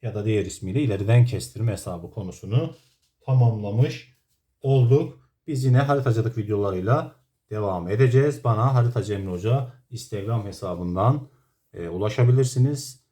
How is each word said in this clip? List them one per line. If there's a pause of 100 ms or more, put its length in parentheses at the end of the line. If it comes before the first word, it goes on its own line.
ya
da
diğer
ismiyle
ileriden
kestirme
hesabı
konusunu (520)
tamamlamış (440)
olduk. (160)
Biz
yine
haritacılık
videolarıyla (340)
devam
edeceğiz.
Bana
Haritacı
Emre
Hoca (180)
Instagram
hesabından, (460)
e,
ulaşabilirsiniz.